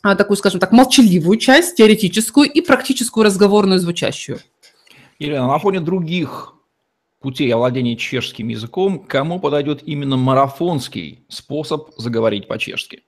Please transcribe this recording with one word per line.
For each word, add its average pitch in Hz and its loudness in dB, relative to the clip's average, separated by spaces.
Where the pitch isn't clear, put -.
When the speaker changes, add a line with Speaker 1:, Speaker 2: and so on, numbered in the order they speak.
Speaker 1:
а, 196 2
такую, 202 0
скажем 185 -2
так, 190 0
молчаливую 220 6
часть, 302 2
теоретическую, 220 4
и 311 0
практическую, 254 0
разговорную, 196 4
звучащую. 170 -6
Speaker 2:
Елена, 147 -4
на 147 0
фоне 190 0
других 170 -6
путей 131 -2
овладения 123 -2
чешским - -8
языком, 135 -4
кому 160 -4
подойдет 143 -4
именно 143 -4
марафонский 131 -2
способ 151 -8
заговорить 113 -2
по-чешски? - -10